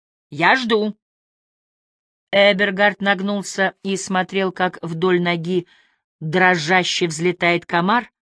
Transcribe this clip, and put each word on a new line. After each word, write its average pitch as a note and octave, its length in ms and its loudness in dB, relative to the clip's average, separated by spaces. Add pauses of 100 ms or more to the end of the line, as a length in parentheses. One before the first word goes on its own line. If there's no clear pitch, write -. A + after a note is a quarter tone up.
(300)
«Я E3+ 260 2
жду». G#3+ 400 -2 (1400)
Эбергард G3+ 680 2
нагнулся G3 840 -2
и G3 140 -4
смотрел, F#3 540 -2
как F3+ 320 -4
вдоль F3 400 0
ноги F3 440 -2 (540)
дрожаще F3+ 880 2
взлетает E3+ 600 -2
комар, G3 440 -2 (180)